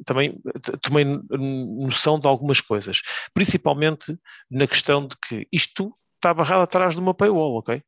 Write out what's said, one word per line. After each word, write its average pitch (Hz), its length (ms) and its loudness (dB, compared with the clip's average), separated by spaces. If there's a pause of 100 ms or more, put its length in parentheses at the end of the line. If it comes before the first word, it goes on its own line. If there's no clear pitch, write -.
também 135 340 0 (240)
t-, - 200 -6
tomei 147 220 2
n-, 143 180 -2 (640)
noção 151 340 2
de 143 80 2
algumas 139 320 2
coisas, 101 400 -4 (320)
principalmente 156 840 0 (340)
na 131 160 2
questão 143 420 0
de - 80 -14 (100)
que 110 240 -8
isto 196 460 -4 (200)
está 170 180 4
barrado 165 280 2
atrás 180 320 2
de 170 60 -6
uma 185 140 0
paywall, 165 420 2
ok? 117 320 -4